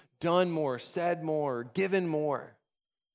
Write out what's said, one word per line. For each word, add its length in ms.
done 320
more, 260
said 460
more, 400
given 320
more, 480